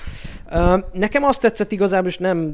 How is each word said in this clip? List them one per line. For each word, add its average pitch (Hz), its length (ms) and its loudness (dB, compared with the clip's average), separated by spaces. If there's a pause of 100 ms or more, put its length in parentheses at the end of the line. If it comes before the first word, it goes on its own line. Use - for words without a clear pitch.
(520)
Ö, 175 260 4 (160)
nekem 214 300 0
azt 277 180 2
tetszett 214 300 0
igazából, 185 380 2
és 175 80 -6
nem, 185 200 0 (160)